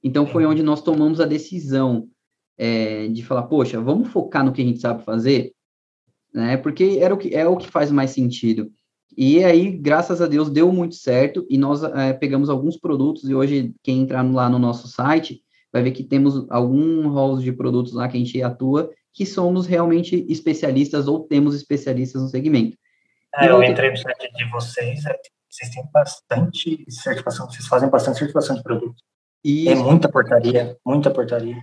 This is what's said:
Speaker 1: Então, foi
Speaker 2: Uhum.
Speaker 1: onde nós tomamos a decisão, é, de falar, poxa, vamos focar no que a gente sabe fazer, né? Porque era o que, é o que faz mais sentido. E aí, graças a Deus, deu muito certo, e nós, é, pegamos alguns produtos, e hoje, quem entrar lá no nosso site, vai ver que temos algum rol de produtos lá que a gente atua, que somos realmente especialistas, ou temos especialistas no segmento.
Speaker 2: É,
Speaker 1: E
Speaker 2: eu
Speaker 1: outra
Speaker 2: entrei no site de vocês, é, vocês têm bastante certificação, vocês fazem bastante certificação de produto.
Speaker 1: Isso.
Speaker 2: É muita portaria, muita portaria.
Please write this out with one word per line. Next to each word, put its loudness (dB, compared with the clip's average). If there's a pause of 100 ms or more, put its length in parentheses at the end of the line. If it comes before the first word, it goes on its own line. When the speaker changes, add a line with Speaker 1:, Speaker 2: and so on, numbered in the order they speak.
Speaker 1:
Então, 0
foi 2
Speaker 2:
Uhum. 2
Speaker 1:
onde 2
nós 0
tomamos 2
a 4
decisão, -2 (480)
é, -4
de -6
falar, -4
poxa, 0
vamos 0
focar -2
no 2
que -4
a 0
gente 0
sabe -4
fazer, 0 (800)
né? -2
Porque 0
era 4
o 0
que, -6
é 2
o 2
que -12
faz -2
mais 2
sentido. -2 (480)
E 4
aí, 4
graças 0
a 2
Deus, 0
deu 4
muito -2
certo, 0
e 2
nós, 0
é, -2
pegamos 0
alguns -2
produtos, -2
e -2
hoje, 0
quem 0
entrar 0
lá 2
no 2
nosso 0
site, -2 (320)
vai 2
ver 0
que -10
temos 2
algum 2
rol 0
de -2
produtos -2
lá -4
que -6
a -2
gente -4
atua, -2 (200)
que -4
somos 0
realmente 2
especialistas, 0
ou 0
temos 2
especialistas -4
no -4
segmento. 0 (580)
Speaker 2:
É, 4
Speaker 1:
E 8
Speaker 2:
eu 8
Speaker 1:
outra 8
Speaker 2:
entrei 2
no -6
site -10
de -8
vocês, -8
é, -4 (340)
vocês -14
têm -12
bastante -2
certificação, -8
vocês -16
fazem 2
bastante 0
certificação -2
de -10
produto. -6 (480)
Speaker 1:
Isso. 2
Speaker 2:
É 6
muita 4
portaria, 2
muita 2
portaria. -4